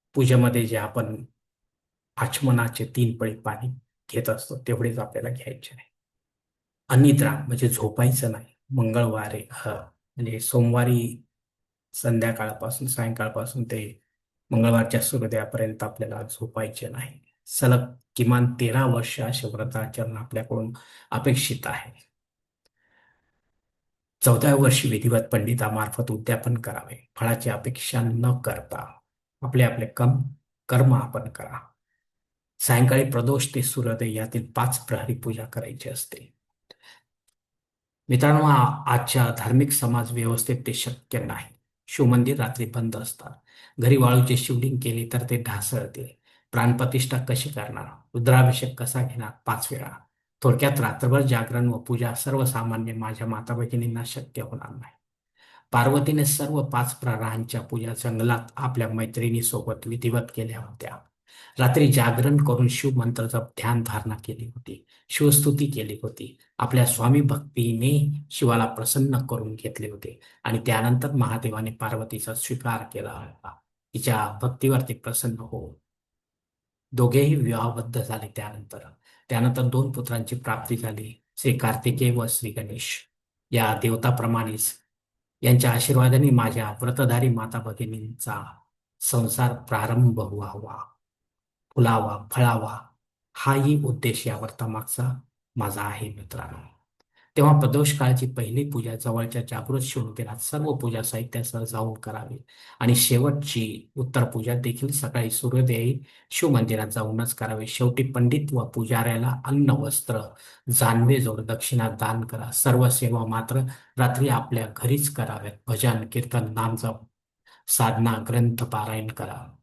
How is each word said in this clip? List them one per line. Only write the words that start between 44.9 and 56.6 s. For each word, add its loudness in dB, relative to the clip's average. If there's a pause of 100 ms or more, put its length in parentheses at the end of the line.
तर -2
ते 0
ढासळते. -6 (300)
प्राणप्रतिष्ठा 0
कशी -2
करणार? -8 (280)
रुद्राभिषेक 6
कसा -2
घेणार -10 (160)
पाच -4
वेळा? -10 (440)
थोडक्यात 4
रात्रभर 2
जागरण 0
व 0
पूजा -4
सर्वसामान्य -2
माझ्या -8
माता -6
भगिनींना -4
शक्य -10
होणार -12
नाही. -18 (760)
पार्वतीने 4
सर्व 0